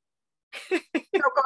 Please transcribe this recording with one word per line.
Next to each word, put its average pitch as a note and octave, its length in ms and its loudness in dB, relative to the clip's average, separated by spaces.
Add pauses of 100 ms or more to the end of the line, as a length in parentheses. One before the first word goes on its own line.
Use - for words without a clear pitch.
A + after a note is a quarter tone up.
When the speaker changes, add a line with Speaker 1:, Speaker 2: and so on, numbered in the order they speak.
(720)
Speaker 1:
note, F4+ 100 0 (200)
Speaker 2:
<laughs> - 120 -10
Speaker 1:
no, G4 80 2
go C5 240 2